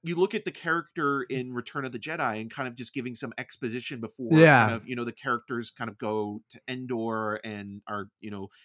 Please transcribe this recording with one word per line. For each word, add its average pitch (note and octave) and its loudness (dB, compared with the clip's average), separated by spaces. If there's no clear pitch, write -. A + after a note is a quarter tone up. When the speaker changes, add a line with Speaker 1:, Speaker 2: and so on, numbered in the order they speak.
Speaker 1:
you E3+ -2
look F#3 2
at G#3 -2
the E3+ -4
character D#3 -2
in B2+ -4
Return B2 -6
of C3 -6
the A#2+ -8
Jedi C3 -2
and A2+ -8
kind C3 -6
of A#2+ -12
just B2 -8
giving B2 -6
some A#2+ -8
exposition B2 -8
before A#2+ 4
Speaker 2:
Yeah. C#3+ 10
Speaker 1:
kind A2 2
of, A2 -10
you B2+ -6
know, A#2+ -4
the A#2 -4
characters A#2+ -4
kind A#2 -6
of G#2 -16
go G#2+ -4
to A2+ -20
Endor A2+ -2
and G#2 -10
are, G2+ -6
you G#2 -10
know, G2 -8